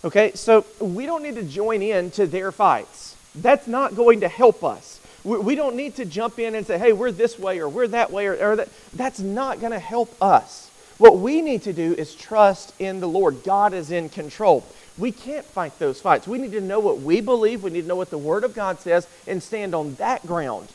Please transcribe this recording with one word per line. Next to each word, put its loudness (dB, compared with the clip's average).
Okay, 4
so 4
we -4
don't -4
need -8
to -8
join -4
in -2
to 0
their -4
fights. 0
That's 2
not -2
going 6
to 0
help 4
us. -6
We, -2
we 0
don't -2
need -8
to -8
jump -6
in -4
and -6
say, -4
"Hey, 6
we're 0
this -2
way -4
or -4
we're 0
that 0
way," -2
or, 0
or 2
that. -4
That's -6
not -4
gonna -4
help -4
us. 2
What 4
we 0
need -2
to -8
do -2
is -8
trust 2
in -6
the -4
Lord. 0
God 2
is -8
in -4
control. 0
We -2
can't -10
fight -8
those -2
fights. 2
We -4
need -6
to -4
know -2
what 0
we 2
believe. 0
We -4
need -4
to -8
know -2
what -6
the -8
Word -2
of -4
God -4
says 0
and -4
stand -8
on -4
that -4
ground. -6